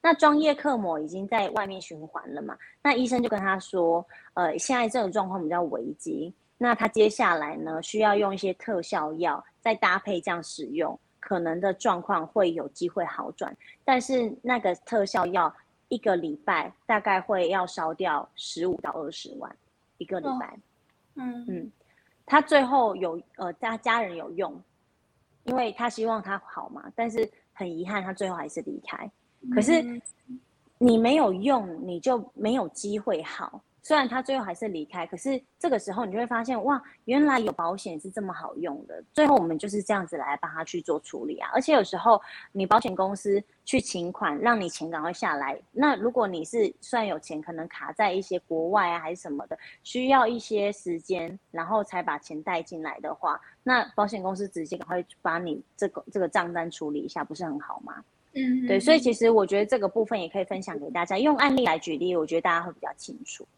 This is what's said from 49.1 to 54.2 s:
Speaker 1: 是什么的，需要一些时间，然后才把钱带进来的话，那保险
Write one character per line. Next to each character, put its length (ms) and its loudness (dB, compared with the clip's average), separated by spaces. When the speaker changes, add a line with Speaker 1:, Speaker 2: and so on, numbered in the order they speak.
Speaker 1:
是 80 -12
什 80 -14
么 180 -6
的， 100 -8
需 260 -2
要 160 8
一 140 -2
些 320 0
时 260 -6
间， 400 -6
然 140 -6
后 180 2
才 180 -6
把 160 -2
钱 260 -10
带 200 -2
进 180 -10
来 200 -8
的 120 -6
话， 280 -2
那 200 2
保 120 2
险 140 -8